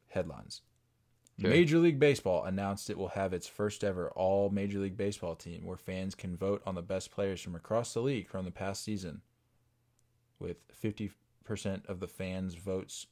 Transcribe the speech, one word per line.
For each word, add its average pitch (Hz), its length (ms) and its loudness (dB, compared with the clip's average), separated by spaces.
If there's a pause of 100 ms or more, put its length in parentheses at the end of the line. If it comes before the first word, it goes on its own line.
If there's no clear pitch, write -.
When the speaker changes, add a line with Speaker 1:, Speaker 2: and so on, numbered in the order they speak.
Speaker 1:
headlines. 76 520 -6 (800)
Speaker 2:
Okay. - 100 2
Speaker 1:
Major 165 300 8
League 165 200 6
Baseball 131 440 6
announced 98 460 -2
it 101 80 -4
will 92 120 -2
have 98 240 0
its 87 140 -4
first - 360 -2
ever 90 280 0
all 98 380 4
Major 98 300 0
League 98 180 -2
Baseball 98 380 -2
team 85 300 -12
where 90 120 -8
fans 95 360 -6
can 90 240 -6
vote 98 280 0
on 95 100 -4
the 87 60 -4
best 92 300 -4
players 98 300 -2
from 87 140 -8
across 110 380 -2
the 117 80 0
league 123 260 -2
from 95 180 -6
the 90 60 -6
past 98 320 -6
season, 95 380 -6 (1200)
with 87 180 -8 (140)
fifty 104 400 -6 (320)
percent 98 440 -6
of 92 120 -8
the 92 80 -6
fans' 92 480 -6
votes 92 560 -6